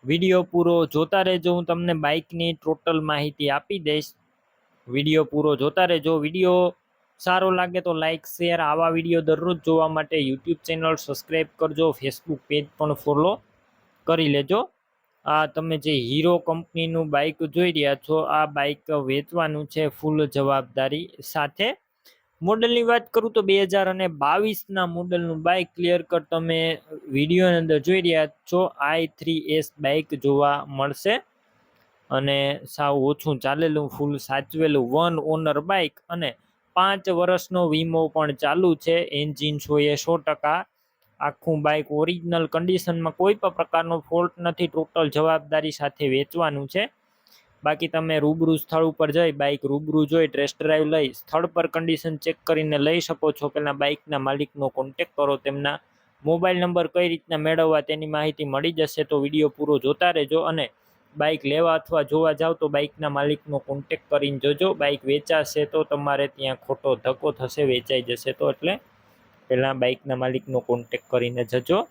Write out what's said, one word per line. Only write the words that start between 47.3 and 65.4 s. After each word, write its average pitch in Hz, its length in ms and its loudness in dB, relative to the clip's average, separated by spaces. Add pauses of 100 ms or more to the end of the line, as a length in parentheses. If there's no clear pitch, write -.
બાકી 156 240 0
તમે 160 320 0
રૂબરૂ 160 360 2
સ્થળ 160 300 0
ઉપર 156 260 0
જઈ, 165 200 2
બાઇક 143 340 -2
રૂબરૂ 151 400 0
જોઈ, 156 220 2
ટેસ્ટ 139 360 -4
ડ્રાઈવ 156 200 2
લઈ, 151 280 0
સ્થળ 160 340 -4
પર 165 220 -2
કન્ડિશન 165 480 -2
ચેક 160 220 -4 (100)
કરીને 156 300 0
લઈ 151 220 2
શકો 156 320 -2
છો. 147 160 -6
પહેલાં 143 300 -4
બાઇકના 143 420 -2
માલિકનો 139 480 -4
કોન્ટેક્ટ 135 500 -6
કરો, 139 200 2
તેમના 143 420 -4 (460)
મોબાઈલ 175 340 2
નંબર 175 280 0
કઈ 180 200 0
રીતના 165 300 -4
મેળવવા 160 440 2
તેની 156 240 -6
માહિતી 151 400 -4
મળી 143 260 -2
જશે. 156 320 -2
તો 147 160 0
વીડિયો 151 300 2
પૂરો 147 280 0
જોતા 147 340 2
રહેજો 156 300 0
અને 156 280 -2 (480)
બાઇક 151 280 0
લેવા 160 280 2
અથવા 160 280 0
જોવા 156 320 2
જાઓ 160 200 0
તો 160 140 -2
બાઇકના 147 420 -2
માલિકનો 143 480 -2
કોન્ટેક્ટ 139 520 -8
કરીને 143 280 0
જોજો. 143 360 0
બાઇક 143 320 -2
વેચાશે 147 600 0